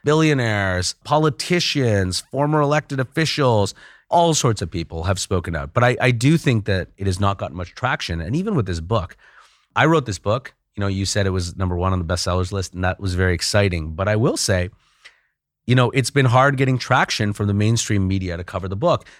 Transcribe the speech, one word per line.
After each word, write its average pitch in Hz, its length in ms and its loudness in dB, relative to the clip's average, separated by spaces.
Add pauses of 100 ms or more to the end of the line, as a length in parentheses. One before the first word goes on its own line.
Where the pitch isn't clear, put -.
billionaires, 117 920 2 (100)
politicians, 139 1160 0 (100)
former 147 300 0
elected 143 400 0
officials, 127 760 0 (360)
all 170 240 4
sorts 120 280 0
of 82 80 -6
people 82 340 -6
have 92 160 0
spoken 90 340 -2
out. 73 200 -8
But 120 100 2
I, 123 160 4
I 127 100 4
do 123 260 4
think 117 280 0
that 92 320 -2
it 98 100 -6
has 92 140 0
not 98 180 0
gotten 90 180 -8
much 90 180 -10
traction. 123 460 -4
And 85 140 -4
even 190 200 -2
with 117 120 0
this 85 140 -4
book, 85 360 -4 (600)
I 123 100 4
wrote 156 200 2
this 101 120 -6
book. - 360 -4 (200)
You - 60 -8
know, 101 60 -2
you 98 180 -2
said 98 220 0
it 95 40 0
was 90 260 -4
number 90 200 -2
one 92 160 0
on 92 60 0
the 90 60 -4
bestsellers 90 460 -2
list, 98 220 -6
and 90 120 -8
that 92 160 -2
was 95 140 -4
very 92 200 2
exciting. 87 600 0
But 95 140 -4
I 107 80 2
will 156 200 0
say, 90 340 -2 (960)
you 120 80 2
know, 123 160 4
it's 135 200 0
been 135 160 2
hard 131 300 4
getting 131 220 0
traction 127 560 0
from 104 140 -2
the 101 60 2
mainstream 104 540 0
media 92 280 -2
to 87 80 -8
cover 95 240 -8
the 95 80 -6
book, 147 280 0 (140)